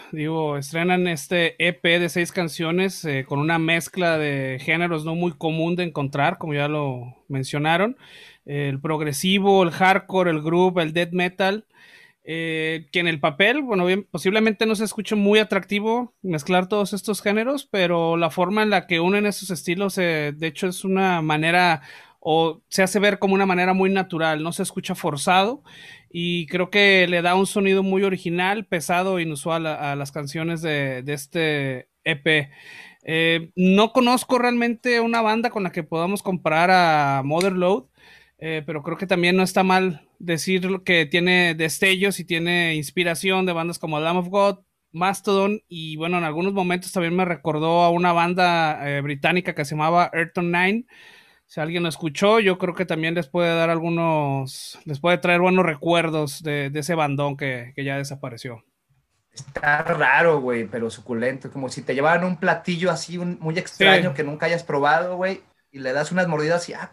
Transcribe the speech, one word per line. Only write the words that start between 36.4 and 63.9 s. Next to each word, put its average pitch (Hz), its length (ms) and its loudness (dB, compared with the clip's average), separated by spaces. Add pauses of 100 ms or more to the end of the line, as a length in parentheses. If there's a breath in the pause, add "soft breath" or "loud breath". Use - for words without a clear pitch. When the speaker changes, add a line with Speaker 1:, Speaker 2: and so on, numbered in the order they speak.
Speaker 1:
a 151 540 4
Mother 175 300 0
Load, 185 300 0 (540 soft breath)
eh, 160 280 -6
pero 156 160 -8
creo 165 160 -6
que 190 80 -4
también 180 300 4
no 185 60 4
está 190 220 2
mal 185 420 2 (120)
decir 185 640 -2
que 170 220 4
tiene 175 480 2
destellos 185 640 0
y 165 40 -12
tiene 170 500 0
inspiración 175 720 -2
de 180 80 -2
bandas 170 240 -4
como 156 220 -4
Lamb 170 180 0
of 175 100 -4
God, 196 300 0 (340)
Mastodon, 196 760 0
y 160 280 -10
bueno, 170 220 -2
en 170 60 -2
algunos 165 280 -2
momentos 180 400 -2
también 175 240 -2
me 185 80 2
recordó 165 580 0
a 170 80 6
una 175 220 2
banda, 170 720 0
eh, 143 140 -2
británica 160 540 -2
que 151 100 -4
se 156 100 -8
llamaba 165 380 2
Ayrton 170 400 -2
Nine. 190 320 0 (640 loud breath)
Si - 140 -12
alguien 170 220 -4
lo 170 60 -2
escuchó, 170 500 2
yo 190 200 2
creo 175 160 -4
que 185 120 -4
también 165 280 -2
les 170 140 -2
puede 170 260 2
dar 165 160 2
algunos, 160 1120 -2
les 143 160 -8
puede 175 180 2
traer 175 220 2
buenos 185 240 4
recuerdos 160 800 0
de, 147 280 -4
de 151 100 -6
ese 156 140 -4
bandón 143 420 -2
que, 127 380 -8
que 139 100 -8
ya 139 120 -4
desapareció. 131 640 -10 (720)
Speaker 2:
Está 147 500 -2
raro, 156 580 2
güey, 120 280 -2
pero 113 220 -6
suculento. 123 600 -6
Como 135 180 -8
si 131 140 -12
te 131 120 -4
llevaran 160 300 2
un 180 140 -2
platillo 175 520 -2
así, 165 260 -6
un, 175 240 -6
muy 160 180 -4
extraño 190 520 2